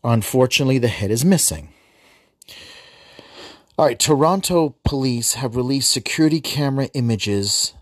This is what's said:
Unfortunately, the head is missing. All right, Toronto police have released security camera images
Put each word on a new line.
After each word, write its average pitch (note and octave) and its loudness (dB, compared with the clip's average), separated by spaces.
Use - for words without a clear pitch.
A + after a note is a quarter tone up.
Unfortunately, B2+ 2
the A#2 2
head G2 -2
is A2+ 0
missing. E2 0
All D#3+ 4
right, A#2+ -2
Toronto D#3+ 2
police C3 0
have B2 -4
released B2+ -2
security D#3 0
camera C#3 -2
images G#2 -2